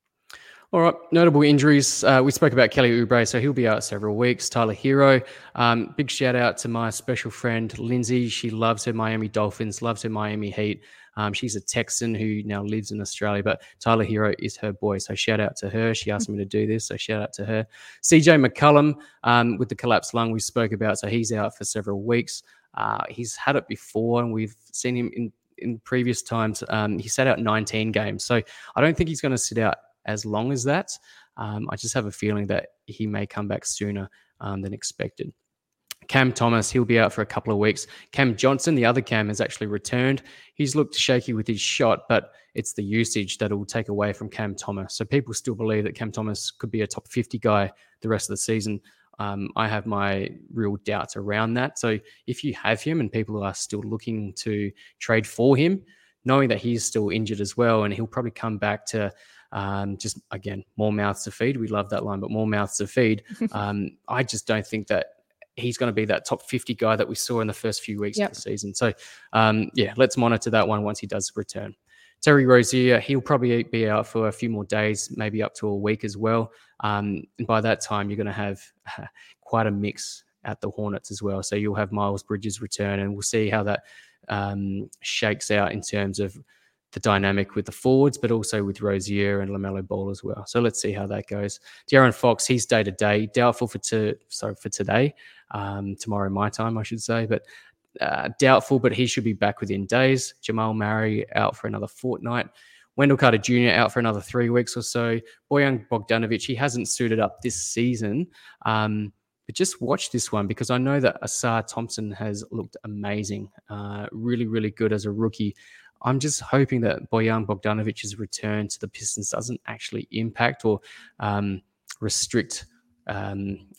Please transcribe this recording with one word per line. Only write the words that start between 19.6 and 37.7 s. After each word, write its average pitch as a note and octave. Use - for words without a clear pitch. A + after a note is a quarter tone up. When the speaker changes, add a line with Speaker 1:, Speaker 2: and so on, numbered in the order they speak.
Speaker 1:
the G#2
collapsed -
lung A#2
we A2
spoke A2
about, G#2
so G#2+
he's A2+
out G#2
for -
several G2+
weeks. A#2
Uh, -
he's A#2
had C#3+
it B2+
before, A#2
and A#2
we've A2
seen B2
him A#2+
in, A2+
in A2+
previous B2
times. A2
Um, G#2+
he -
sat C3
out A#2+
nineteen A2
games, G#2
so A#2+
I -
don't D#3
think E3
he's D#3+
gonna C3
sit A#2
out A2
as G#2+
long A2
as B2
that. D3+
Um, G#2+
I G#2+
just -
have A2+
a G2+
feeling G#2
that -
he G#2+
may G2+
come G#2
back G2+
sooner, G2+
um, G2
than G2
expected. -
Cam C3
Thomas, A#2
he'll B2
be A2+
out G#2
for A2
a -
couple -
of G#2
weeks. G#2